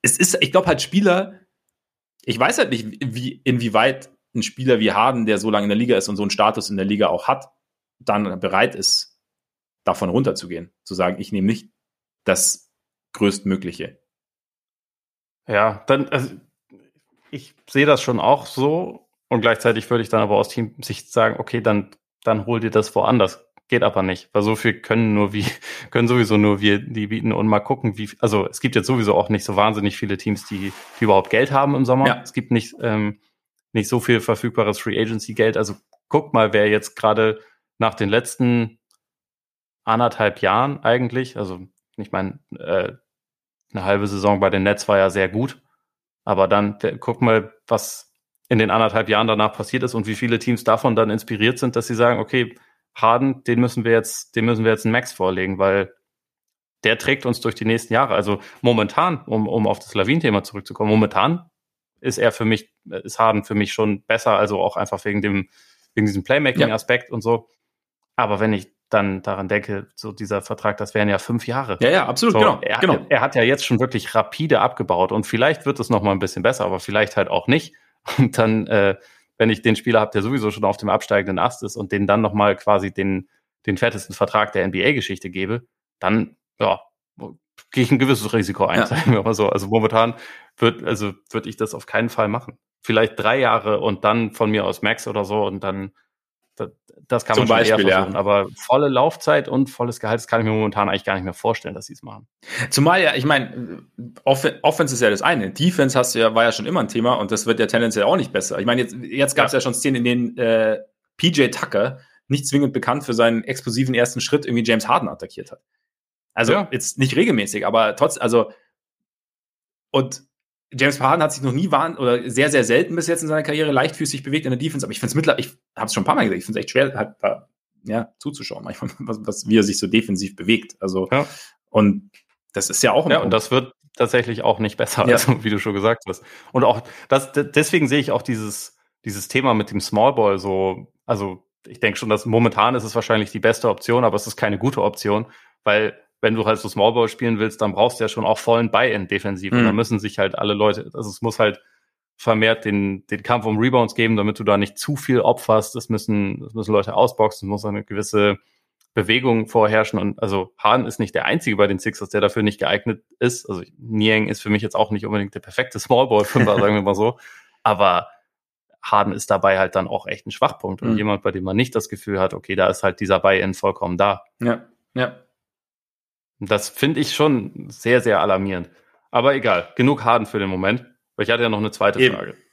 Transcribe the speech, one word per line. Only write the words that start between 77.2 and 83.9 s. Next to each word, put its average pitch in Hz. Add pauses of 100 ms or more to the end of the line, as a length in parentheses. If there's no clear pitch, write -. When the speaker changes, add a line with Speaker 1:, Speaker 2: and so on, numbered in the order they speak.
Speaker 2:
auch -
nicht. 156 (420)
Und 131
dann, 110
äh, 101 (420)
wenn 113
ich 107
den 110
Spieler 113
hab, 107
der 104
sowieso 110
schon 104
auf 101
dem 104
absteigenden 98
Ast 123
ist 113
und 101
den 101
dann 104
noch 104
mal 104
quasi 98
den, 95 (360)
den 98
fettesten 110